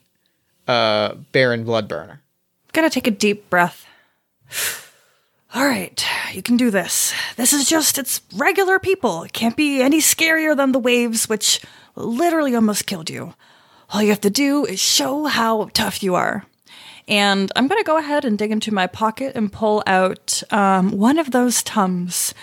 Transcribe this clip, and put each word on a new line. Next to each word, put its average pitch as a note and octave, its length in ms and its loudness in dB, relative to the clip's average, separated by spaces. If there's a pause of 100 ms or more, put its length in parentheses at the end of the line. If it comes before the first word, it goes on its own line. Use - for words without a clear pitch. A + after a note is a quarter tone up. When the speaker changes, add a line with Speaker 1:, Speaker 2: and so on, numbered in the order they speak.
(680)
Speaker 1:
uh, G#2+ 460 2 (180)
Baron A#2+ 340 2
Bloodburner. G2+ 540 -4 (540)
Speaker 2:
Gonna D#4+ 160 2
take B3+ 180 -2
a A#3+ 40 2
deep G#3 380 -2
breath. F3 360 0 (640)
<sighs> - 320 -6 (720)
All C4 120 0
right, A3 400 -4 (280)
you F#3+ 80 -10
can A#3+ 160 2
do B3 120 2
this. - 440 -2 (240)
This B3 160 2
is C#4+ 160 2
just, D#4 280 2
it's - 240 -6 (140)
regular F#4+ 420 2
people. B3 460 -2
It - 80 -16
can't A3+ 240 -2
be C#4 260 2
any C#4+ 180 4
scarier D#4 560 2
than C4+ 180 2
the C4+ 60 2
waves, A#3+ 500 0
which - 320 0 (340)
literally D4 600 0
almost G#3+ 320 0
killed D#3+ 220 -8
you. C3 240 -12 (580)
All G#3 120 0
you G#3 60 4
have G#3 120 2
to G3+ 80 2
do C#4 360 0
is F#3+ 160 -4
show C#4+ 440 0
how A3+ 480 0
tough G3+ 300 -2
you F#3 120 0
are. A#1 300 -2 (600)
And G3+ 480 2
I'm C4 140 2
gonna G#4 160 0
go D#4 120 2
ahead D4 280 -2
and G#3 120 0
dig G#3+ 140 -2
into G#3+ 220 -2
my F#3 140 2
pocket A3 480 -4
and G#3 180 -2
pull G#3+ 340 0
out, - 640 0
um, G3 400 2
one A3+ 280 4
of C#4 120 -2
those B3 320 2
Tums. F3+ 800 -2